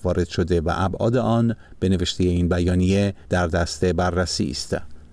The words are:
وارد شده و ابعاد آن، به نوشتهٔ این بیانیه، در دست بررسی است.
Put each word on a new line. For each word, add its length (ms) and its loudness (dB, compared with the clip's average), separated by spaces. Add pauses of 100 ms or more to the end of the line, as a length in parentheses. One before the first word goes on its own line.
وارد 240 0
شده 320 0
و 140 -2
ابعاد 420 0
آن، 380 2 (260)
به 80 2
نوشتهٔ 360 0
این 240 2
بیانیه، 680 2 (140)
در 180 0
دست 380 -2
بررسی 680 0
است. 260 -6 (360)